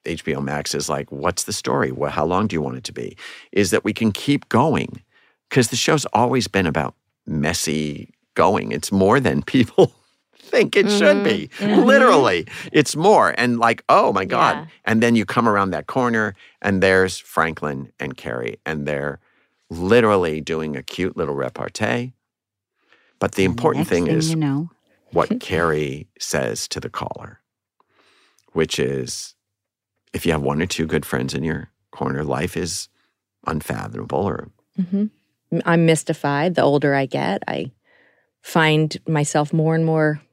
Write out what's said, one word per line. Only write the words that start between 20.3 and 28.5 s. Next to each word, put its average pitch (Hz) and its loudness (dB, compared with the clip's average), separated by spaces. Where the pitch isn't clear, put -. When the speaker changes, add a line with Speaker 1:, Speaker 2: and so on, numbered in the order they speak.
Speaker 1:
doing 78 -6
a 65 -10
cute - -6
little 73 -4
repartee. 117 -6
But 98 -2
the 95 4
Speaker 4:
And 87 2
Speaker 1:
important 151 0
Speaker 4:
next - -14
Speaker 1:
thing 87 2
Speaker 4:
thing 160 2
Speaker 1:
is 160 0
Speaker 4:
you 165 -2
know. 151 0
Speaker 1:
what 214 0
Speaker 4:
<laughs> - -12
Speaker 1:
Carrie 76 0
says - -4
to - -8
the - -10
caller, - -10